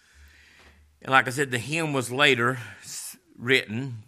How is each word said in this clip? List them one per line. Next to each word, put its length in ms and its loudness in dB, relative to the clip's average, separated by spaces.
And 60 -4
like 160 6
I 20 -4
said, 220 -2
the 60 0
hymn 340 -4
was 180 -2
later 480 2
s-, 340 -14
written, 680 -2